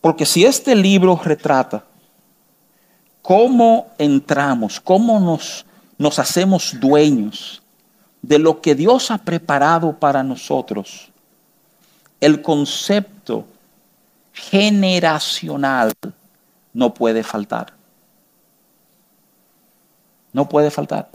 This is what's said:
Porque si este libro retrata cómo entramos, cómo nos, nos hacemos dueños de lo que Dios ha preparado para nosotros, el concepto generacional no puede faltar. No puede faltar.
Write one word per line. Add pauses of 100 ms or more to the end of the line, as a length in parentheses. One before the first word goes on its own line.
Porque
si
este
libro
retrata (1400)
cómo (100)
entramos,
cómo
nos, (320)
nos
hacemos
dueños (640)
de
lo
que
Dios
ha
preparado
para
nosotros, (1080)
el
concepto (880)
generacional (800)
no
puede
faltar. (2500)
No
puede
faltar.